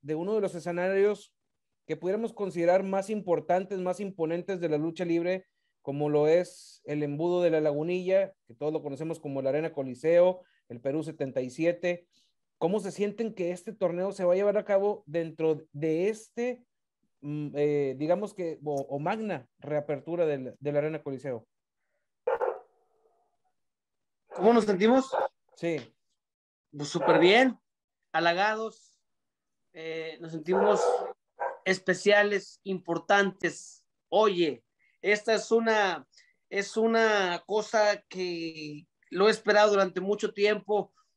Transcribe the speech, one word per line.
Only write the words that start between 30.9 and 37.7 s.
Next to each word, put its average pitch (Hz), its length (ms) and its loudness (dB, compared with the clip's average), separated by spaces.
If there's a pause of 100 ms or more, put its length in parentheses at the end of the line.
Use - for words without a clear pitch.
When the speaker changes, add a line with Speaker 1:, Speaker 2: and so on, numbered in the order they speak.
Speaker 2:
especiales, 196 1000 2
importantes. 185 1200 -2 (240)
Oye, 175 540 2 (380)
esta 208 320 0
es - 180 -2
una, 214 560 2 (420)
es 196 280 -6
una 220 680 2
cosa 208 640 0